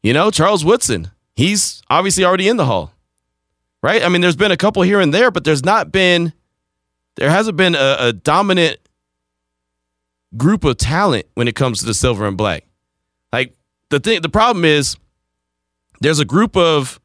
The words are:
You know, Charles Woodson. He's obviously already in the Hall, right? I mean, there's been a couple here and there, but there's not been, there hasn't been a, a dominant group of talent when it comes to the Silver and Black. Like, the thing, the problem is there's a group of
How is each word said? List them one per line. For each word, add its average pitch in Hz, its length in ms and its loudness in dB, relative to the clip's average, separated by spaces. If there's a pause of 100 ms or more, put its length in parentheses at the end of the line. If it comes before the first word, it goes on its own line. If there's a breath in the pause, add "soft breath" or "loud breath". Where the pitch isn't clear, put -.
You 110 120 0
know, 180 180 2
Charles 185 320 0
Woodson. 127 480 0 (240)
He's 190 540 -2
obviously 185 340 0
already 185 240 2
in 233 80 2
the 208 80 0
Hall, 95 300 -2 (880)
right? 185 180 0
I 170 60 0
mean, 175 140 0
there's 175 160 2
been 196 160 2
a - 20 2
couple 196 260 0
here 196 200 2
and 147 120 2
there, 233 160 2
but 175 140 -4
there's 147 220 0
not 190 260 0
been, 180 400 2 (840)
there - 140 -2
hasn't 196 280 0
been 175 180 2
a, 135 240 2
a 120 140 0
dominant 170 640 0 (1600)
group 160 260 0
of 127 140 0
talent 156 560 -2
when 120 160 -2
it 113 60 -8
comes 123 240 -2
to 117 60 -8
the 113 80 -4
Silver 107 320 -2
and 98 120 -4
Black. 92 260 -4 (680)
Like, 127 200 -4 (360)
the 143 100 0
thing, 202 220 -2
the 160 80 -6
problem 214 340 0
is 151 320 2 (1040)
there's 151 200 0
a 151 60 0
group 180 300 -2
of 160 500 0